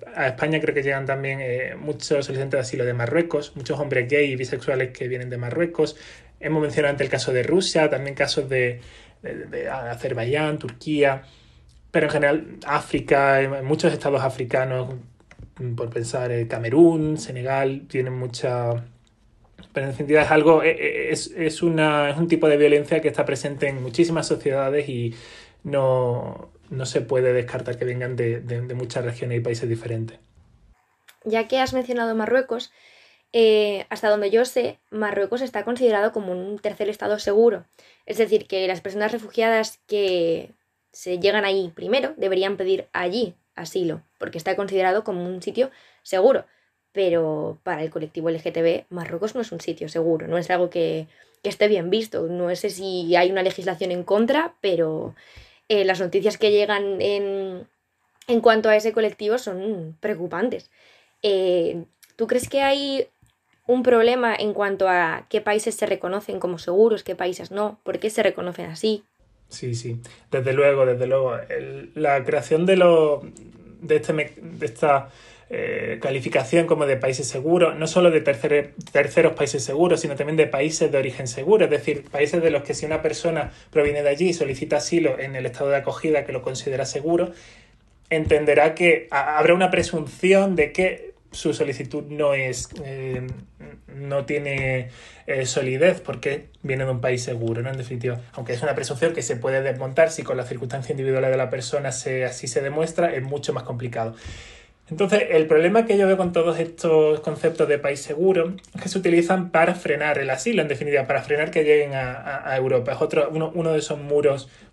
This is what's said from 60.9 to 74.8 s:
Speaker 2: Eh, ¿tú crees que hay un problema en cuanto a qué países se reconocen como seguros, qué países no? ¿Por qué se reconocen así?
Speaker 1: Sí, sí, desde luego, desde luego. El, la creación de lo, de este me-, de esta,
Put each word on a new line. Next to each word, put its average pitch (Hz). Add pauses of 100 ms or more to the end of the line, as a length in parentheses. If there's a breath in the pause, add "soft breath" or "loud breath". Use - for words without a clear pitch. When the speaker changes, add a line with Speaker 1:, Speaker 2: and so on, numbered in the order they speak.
Speaker 2:
Eh, 180 (320)
¿tú 226
crees 247
que 277
hay 277 (600)
un 247
problema 240
en 208
cuanto 196
a 175
qué 214
países 214
se -
reconocen 190
como 175
seguros, 202
qué 185
países 180
no? 208
¿Por 185
qué 220
se 220
reconocen 180
así? 208 (460)
Speaker 1:
Sí, 123
sí, 117 (320 loud breath)
desde 131
luego, 139
desde 123
luego. 127 (100)
El, 135
la 143
creación 151
de 190
lo, 160 (580)
de 156
este 151
me-, 151
de 165
esta, 139 (460 loud breath)